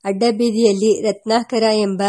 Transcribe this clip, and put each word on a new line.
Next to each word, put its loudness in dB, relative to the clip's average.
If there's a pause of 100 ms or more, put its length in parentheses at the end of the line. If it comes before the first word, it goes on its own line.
ಅಡ್ಡಬೀದಿಯಲ್ಲಿ 0
ರತ್ನಾಕರ -2
ಎಂಬ 0